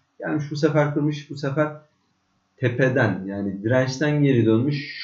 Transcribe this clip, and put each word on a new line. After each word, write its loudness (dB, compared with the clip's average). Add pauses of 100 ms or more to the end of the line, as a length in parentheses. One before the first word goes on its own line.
(200)
Gelmiş -4
bu -6
sefer 2
kırmış, -2
bu -10
sefer -2 (840)
tepeden, 0
yani -6
dirençten 2
geri 4
dönmüş. 0